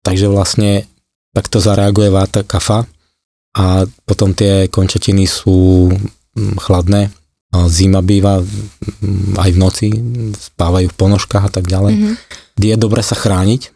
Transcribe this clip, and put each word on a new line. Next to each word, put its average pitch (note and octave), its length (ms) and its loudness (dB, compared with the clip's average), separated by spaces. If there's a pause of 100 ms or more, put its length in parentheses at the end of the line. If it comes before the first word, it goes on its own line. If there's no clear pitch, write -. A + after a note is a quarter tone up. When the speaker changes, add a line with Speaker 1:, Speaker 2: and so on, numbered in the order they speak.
Speaker 1:
takže F#2+ 260 0
vlastne G2+ 600 0 (420)
takto - 280 -4
zareaguje G2+ 500 2
váta G2 320 0
kafa G#2+ 480 -2 (640)
a F#2+ 100 0 (380)
potom G2 300 -2
tie G2 340 2
končatiny G2 580 0
sú, F#2 640 2 (440)
mm, G2+ 240 -4
chladné. G2 520 0 (440)
A F2 140 2
zima F#2+ 340 2
býva, G2 400 2
mm, G2 960 -6
aj F#2+ 140 0
v F2+ 80 2
noci, F#2+ 280 0 (440)
spávajú F#2 560 -2
v F2+ 100 -6
ponožkách G2+ 480 0
a G2+ 80 -2
tak F2+ 140 -4
ďalej. F#2+ 280 0
Speaker 2:
Mhm. G#3+ 180 0 (440)
Speaker 1:
Je G#2+ 200 2
dobre A2+ 240 0
sa G#2+ 140 -4
chrániť G2+ 600 -2